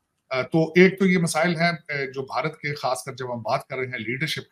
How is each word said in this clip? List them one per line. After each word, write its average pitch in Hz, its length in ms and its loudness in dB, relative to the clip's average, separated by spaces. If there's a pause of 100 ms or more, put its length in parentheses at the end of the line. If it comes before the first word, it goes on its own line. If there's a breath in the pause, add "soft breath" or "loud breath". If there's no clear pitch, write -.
(320)
अ, 127 140 -2
तो 160 320 2
एक 185 200 8
तो 196 80 4
ये 180 120 4
मसाइल 165 380 2
हैं, 170 160 2
अ, 139 380 -6
जो 131 120 -6
भारत 135 320 -2
के, 147 180 -6
खासकर 131 420 -4
जब 123 160 -8
हम 120 120 -6
बात 120 280 -2
कर 131 60 -6
रहे 131 100 -4
हैं 123 120 -8
लीडरशिप 131 540 -4